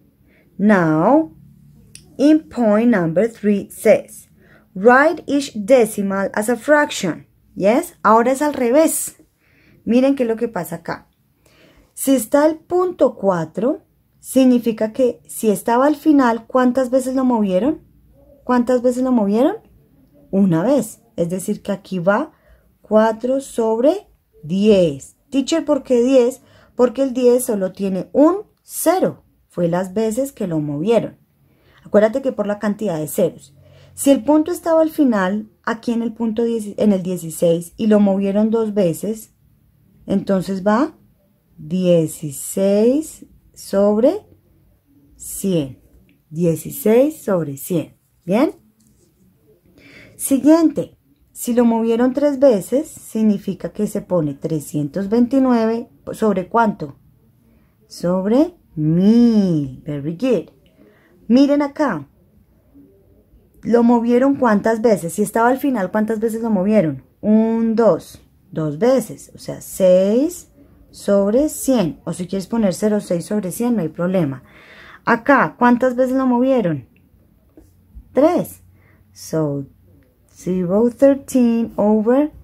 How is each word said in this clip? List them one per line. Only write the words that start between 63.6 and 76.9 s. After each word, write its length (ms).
¿Lo 200
movieron 540
cuántas 440
veces? 340
Si 80
estaba 260
al 100
final, 320
¿cuántas 300
veces 200
lo 100
movieron? 540
Un, 540
dos. 480
Dos 280
veces. 560
O 40
sea, 220
seis 920
sobre 600
cien. 540
O 100
si 120
quieres 200
poner 260
cero 280
seis 260
sobre 240
cien, 260
no 60
hay 60
problema. 560
Acá, 540
¿cuántas 380
veces 200
lo 100
movieron? 600